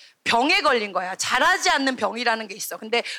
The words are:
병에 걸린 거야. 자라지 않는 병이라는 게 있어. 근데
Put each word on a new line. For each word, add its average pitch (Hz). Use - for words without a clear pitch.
병에 294
걸린 226
거야. 185
자라지 320
않는 269
병이라는 220
게 190
있어. 180
근데 220